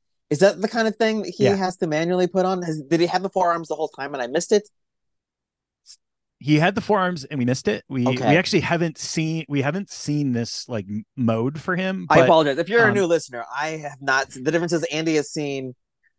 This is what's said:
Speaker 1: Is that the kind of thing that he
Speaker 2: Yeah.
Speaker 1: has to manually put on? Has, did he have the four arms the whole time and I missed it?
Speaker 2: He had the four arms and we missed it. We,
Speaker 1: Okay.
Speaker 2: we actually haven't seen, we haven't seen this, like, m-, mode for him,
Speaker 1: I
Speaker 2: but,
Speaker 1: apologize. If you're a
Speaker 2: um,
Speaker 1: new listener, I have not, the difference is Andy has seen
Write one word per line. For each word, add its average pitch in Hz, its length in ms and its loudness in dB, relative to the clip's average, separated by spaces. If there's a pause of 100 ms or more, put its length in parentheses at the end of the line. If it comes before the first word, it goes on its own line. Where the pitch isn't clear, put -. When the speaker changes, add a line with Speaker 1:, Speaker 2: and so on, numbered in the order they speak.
(300)
Speaker 1:
Is 143 100 0
that 185 220 4
the 220 60 0
kind 226 200 -2
of 214 100 -2
thing 220 260 0
that 185 60 -8
he 196 160 0
Speaker 2:
Yeah. 202 100 4
Speaker 1:
has 185 220 -2
to 180 100 -2
manually 175 400 0
put 185 180 0
on? 185 160 -2
Has, 156 220 -4
did 160 160 2
he 170 80 4
have 180 160 -2
the 190 60 -4
four 175 220 2
arms 170 180 -4
the 156 60 -6
whole 151 120 -4
time 139 260 -10
and 135 80 -6
I 120 60 -4
missed 151 240 -4
it? 208 160 2 (1700)
Speaker 2:
He 151 160 4
had 175 180 4
the 196 60 -4
four 208 180 0
arms 180 260 -2
and 151 120 -8
we 123 60 0
missed 123 240 0
it. 208 220 -2
We, 127 180 -2
Speaker 1:
Okay. 123 220 2
Speaker 2:
we 151 80 8
actually 180 240 2
haven't 165 360 -2
seen, 160 520 -4
we 143 120 0
haven't 156 280 -4
seen 147 420 -2
this, 117 380 -4
like, 107 180 -6
m-, 104 180 -8 (120)
mode 123 420 0
for 180 160 -4
him, 190 340 -4
Speaker 1:
I 156 100 6
Speaker 2:
but, 165 60 8
Speaker 1:
apologize. 151 340 4
If 170 100 -4
you're 233 160 4
a 214 40 4
Speaker 2:
um, - 40 2
Speaker 1:
new 196 120 2
listener, 143 380 -2 (100)
I 147 180 -4
have 143 300 -12
not, 135 280 2
the 131 220 -6
difference 165 200 0
is 160 140 0
Andy 156 300 -2
has 147 160 -2
seen 139 440 -6 (440)